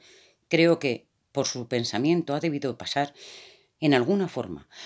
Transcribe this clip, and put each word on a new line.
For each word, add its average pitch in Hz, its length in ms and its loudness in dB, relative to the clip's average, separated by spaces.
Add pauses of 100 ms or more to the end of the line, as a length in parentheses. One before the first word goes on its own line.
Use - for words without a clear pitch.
(480)
creo 165 300 6
que, 131 340 -4 (200)
por 135 160 -2
su 123 200 -8
pensamiento, 143 680 0
ha 151 40 -4
debido 143 380 -2
pasar, - 380 -4 (640)
en 147 160 4
alguna 165 320 2
forma, 90 400 -8 (180)